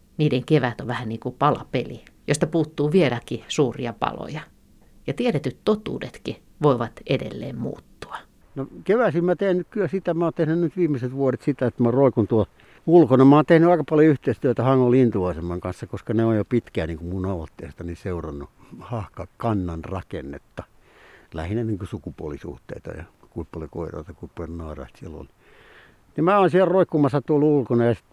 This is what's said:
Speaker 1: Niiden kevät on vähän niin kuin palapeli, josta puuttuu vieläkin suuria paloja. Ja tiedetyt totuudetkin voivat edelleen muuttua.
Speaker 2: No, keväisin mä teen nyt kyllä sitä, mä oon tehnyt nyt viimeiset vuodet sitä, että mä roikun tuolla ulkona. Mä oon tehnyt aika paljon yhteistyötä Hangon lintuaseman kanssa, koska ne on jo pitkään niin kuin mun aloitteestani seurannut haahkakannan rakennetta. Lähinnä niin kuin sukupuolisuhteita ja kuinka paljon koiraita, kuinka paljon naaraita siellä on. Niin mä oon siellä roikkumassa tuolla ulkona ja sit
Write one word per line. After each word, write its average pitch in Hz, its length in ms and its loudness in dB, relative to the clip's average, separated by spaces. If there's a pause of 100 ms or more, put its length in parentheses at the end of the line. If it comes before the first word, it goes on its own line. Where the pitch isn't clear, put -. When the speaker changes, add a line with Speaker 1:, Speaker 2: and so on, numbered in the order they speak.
(180)
Speaker 1:
Niiden 135 280 0
kevät 127 360 0
on - 60 -10
vähän 117 220 -6
niin 113 100 -8
kuin 123 200 -10
palapeli, 123 680 -2 (220)
josta 143 200 0
puuttuu 156 440 -2
vieläkin 127 560 0
suuria 123 460 -2
paloja. - 480 -8 (680)
Ja 139 60 -4
tiedetyt 156 520 -2
totuudetkin - 720 -4 (260)
voivat 120 300 2 (160)
edelleen 123 500 -6
muuttua. - 340 -10 (640)
Speaker 2:
No, 135 120 -8 (160)
keväisin 185 420 2
mä 180 100 2
teen 185 220 0
nyt 175 120 -4
kyllä 196 180 -2
sitä, 180 260 -4
mä 170 120 0
oon 160 80 -2
tehnyt 165 260 0
nyt 170 180 -2
viimeiset 135 380 -2
vuodet 135 260 0
sitä, 131 260 0
että 120 160 -2
mä 117 80 4
roikun 123 360 4
tuolla 110 200 2 (380)
ulkona. 135 400 8
Mä 139 100 10
oon 151 100 6
tehnyt 170 240 6
aika 165 200 4
paljon 156 180 6
yhteistyötä 127 560 0
Hangon 127 280 4
lintuaseman 90 680 2
kanssa, 92 280 -10
koska - 260 -8
ne 113 120 2
on 113 100 2
jo 104 100 0
pitkään 101 420 -2
niin 80 100 -8
kuin 85 120 -10
mun 92 160 -6
aloitteestani 82 680 -10
seurannut 80 540 -10 (300)
haahkakannan 92 1040 -6
rakennetta. 78 800 -12 (680)
Lähinnä 90 300 -6
niin 110 140 -4
kuin 92 100 -10
sukupuolisuhteita - 1040 -12
ja 80 120 -14 (260)
kuinka - 240 -12
paljon 80 160 -12
koiraita, 80 440 -12
kuinka - 220 -18
paljon 82 220 -10
naaraita 76 420 -14
siellä 80 180 -16
on. - 120 -18 (840)
Niin 151 100 -2
mä 202 140 4
oon 185 100 4
siellä 175 220 2
roikkumassa 147 500 2
tuolla 147 240 2
ulkona 123 400 2
ja 120 80 2
sit - 200 -8